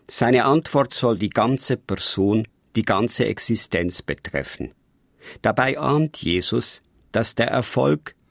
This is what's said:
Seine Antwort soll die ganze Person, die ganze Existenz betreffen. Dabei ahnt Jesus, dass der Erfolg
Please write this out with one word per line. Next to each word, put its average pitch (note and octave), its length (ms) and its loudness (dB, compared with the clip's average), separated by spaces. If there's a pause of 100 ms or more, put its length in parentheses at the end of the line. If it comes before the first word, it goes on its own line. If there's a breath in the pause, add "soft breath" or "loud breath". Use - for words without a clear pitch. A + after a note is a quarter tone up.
Seine B2 380 2
Antwort C#3 480 2
soll A#2 240 0
die G2+ 120 -2
ganze B2 480 0
Person, G2+ 680 0 (280)
die A2 80 2
ganze A2 420 0
Existenz G2 760 -2
betreffen. - 680 -6 (680 loud breath)
Dabei B2+ 360 2
ahnt D3 400 0
Jesus, F2+ 640 -2 (300)
dass A2+ 240 -2
der A#2 120 2
Erfolg C3+ 680 0 (160)